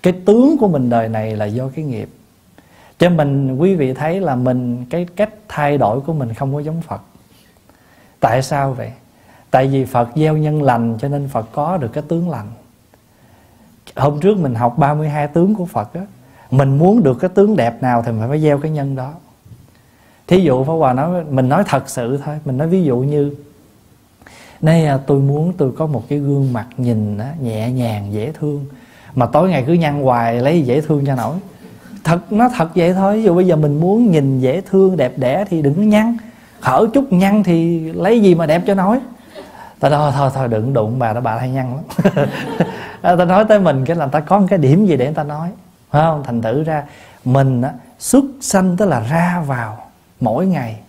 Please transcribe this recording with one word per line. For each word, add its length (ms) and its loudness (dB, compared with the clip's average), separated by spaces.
Cái 100 2
tướng 320 6
của 100 2
mình 220 0
đời 200 0
này 260 -4
là 100 -2
do 300 -4
cái 100 -8
nghiệp. 240 -8
Cho 100 6
mình, 480 0
quý 180 2
vị 180 0
thấy 280 -4
là 140 -2
mình, 540 -2
cái 260 -4
cách 140 -2
thay 300 -2
đổi 240 0
của 120 -6
mình 200 -4
không 200 -4
có 60 -4
giống 220 -6
Phật. 200 -12
Tại 220 2
sao 320 -2
vậy? 180 -10
Tại 160 4
vì 180 0
Phật 300 0
gieo 220 2
nhân 260 0
lành 360 0
cho 80 -4
nên 200 -4
Phật 240 -6
có 260 -4
được 160 -6
cái 140 -6
tướng 220 -2
lành. 180 -10
Hôm 240 0
trước 180 2
mình 180 -2
học 220 0
ba 160 2
mươi 160 -2
hai 180 -4
tướng 280 2
của 100 -6
Phật 280 -6
á, 80 -10
mình 260 2
muốn 260 4
được 160 2
cái 100 -2
tướng 260 4
đẹp 260 0
nào 240 0
thì 60 -4
mình 180 -2
phải 120 -2
gieo 160 2
cái 140 -4
nhân 240 -4
đó. 180 -8
Thí 140 4
dụ 220 2
Pháp 100 -2
Hòa 200 2
nói, 360 -2
mình 200 2
nói 180 2
thật 220 -2
sự 360 -4
thôi, 100 -8
mình 120 -4
nói 100 -2
ví 160 2
dụ 140 2
như, 380 -2
"Nay, 240 4
à, 120 0
tôi 220 2
muốn 380 0
tôi 200 0
có 100 -2
một 220 -4
cái 100 -2
gương 340 0
mặt 120 -4
nhìn 400 -2
á, 240 -8
nhẹ 300 -4
nhàng, 420 -4
dễ 180 -6
thương. 340 -6
Mà 100 2
tối 240 2
ngày 180 0
cứ 60 2
nhăn 300 0
hoài, 380 2
lấy 180 2
gì 60 0
dễ 160 2
thương 240 0
cho 100 0
nổi?" 220 -4
Thật, 280 -2
nó 240 2
thật 200 -2
vậy 180 2
thôi. 220 2
Ví 80 -2
dụ 120 4
bây 120 4
giờ 80 4
mình 240 0
muốn 320 2
nhìn 280 2
dễ 220 0
thương, 360 2
đẹp 180 -2
đẽ 340 -2
thì 120 0
đừng 120 2
có 80 -2
nhăn. 360 2
Hở 340 2
chút 200 0
nhăn 300 4
thì 360 2
lấy 420 0
gì 140 8
mà 100 0
đẹp 220 2
cho 60 2
nổi? 260 2
Ta 100 2
nói, 260 2
"Thôi, 180 2
thôi, 140 -2
đừng 260 -2
đụng 260 0
bà 140 -2
đó, 80 -4
bà 140 -2
hay 140 -4
nhăn 160 -4
lắm." 380 -2
<laughs> 0 -
À, 140 2
ta 100 2
nói 200 4
tới 140 4
mình 260 2
cái 100 -2
là 120 -2
ta 120 0
có 200 2
một 100 4
cái 100 2
điểm 260 4
gì 120 2
để 80 0
người 80 -4
ta 100 -4
nói. 260 -8
Phải 120 2
không? 220 0
Thành 180 -4
thử 220 -2
ra 200 -4
mình 360 2
á, 100 -4
xuất 240 2
sanh 360 0
tức 80 2
là 140 0
ra 480 0
vào 300 -6
mỗi 280 0
ngày. 420 -4